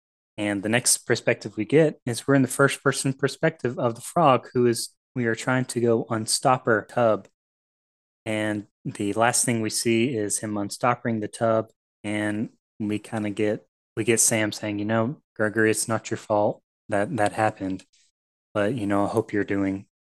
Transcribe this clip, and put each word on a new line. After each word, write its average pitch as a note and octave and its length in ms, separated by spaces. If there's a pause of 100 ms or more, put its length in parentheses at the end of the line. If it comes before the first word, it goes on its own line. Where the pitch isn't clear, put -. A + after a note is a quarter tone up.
(360)
And G#2 260
the G#2 60
next - 300
perspective - 580
we G#2+ 80
get D3+ 420
is A#2+ 220
we're C#3 60
in C#3 80
the B2 60
first - 360
person C3+ 300
perspective D3 640
of A#2+ 180
the B2 60
frog, C#3 500
who B2 140
is, A#2 240 (240)
we B2 120
are A2+ 80
trying B2+ 300
to - 160
go A#2 300
unstop A#2+ 560
her A2 220
tub. A2 380 (1000)
And G#2+ 400 (180)
the G#2 300
last A2+ 300
thing A#2 160
we G#2+ 100
see A#2 460
is G#2 220
him G#2+ 180
unstopping A#2 640
the G#2 80
tub. A2+ 420 (340)
And G#2+ 460 (280)
we G#2 200
kinda G#2+ 320
get, G#2+ 360 (300)
we A2+ 80
get A2+ 160
Sam G#2+ 320
saying, G#2 260
"You G#2 60
know, A2+ 360 (140)
Gregory, A2 360
it's - 180
not A2 220
your G#2+ 80
fault G#2 440 (260)
that G#2 280
that G#2 160
happened, G2 520 (680)
but, G#2 200
you G#2 120
know, G2+ 180
I F#2+ 40
hope A2 240
you're G2+ 120
doing G2 420 (200)